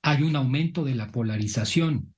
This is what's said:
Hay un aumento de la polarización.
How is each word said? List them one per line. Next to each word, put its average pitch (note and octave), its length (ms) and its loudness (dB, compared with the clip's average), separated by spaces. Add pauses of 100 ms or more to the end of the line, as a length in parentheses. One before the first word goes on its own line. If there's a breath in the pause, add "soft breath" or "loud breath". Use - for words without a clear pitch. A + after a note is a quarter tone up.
Hay D3 200 2
un D#3 140 2
aumento D3 480 0
de C3+ 100 -2
la A2 160 -4
polarización. A2 1080 0